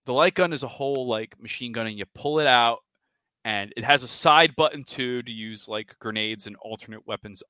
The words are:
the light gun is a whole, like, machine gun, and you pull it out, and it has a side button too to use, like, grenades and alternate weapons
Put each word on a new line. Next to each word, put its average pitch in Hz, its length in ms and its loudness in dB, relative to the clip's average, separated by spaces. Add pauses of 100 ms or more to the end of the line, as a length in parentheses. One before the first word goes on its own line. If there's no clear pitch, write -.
the 127 80 -4
light 165 220 4
gun 175 180 2
is 135 100 -6
a 127 60 -8
whole, 139 380 -4
like, 113 320 -4
machine 117 340 -10
gun, 113 140 -4
and 107 100 -8
you 98 80 -8 (100)
pull 151 240 -2
it 151 80 2
out, 120 320 6 (680)
and 104 320 -6
it 113 60 -8
has 131 200 4
a 123 40 -10
side 160 480 4
button 151 280 0
too 123 400 -6
to 120 80 -14
use, 110 360 -12
like, 107 320 -8
grenades 107 480 -6
and 104 100 -16
alternate 110 500 -16
weapons 104 420 -10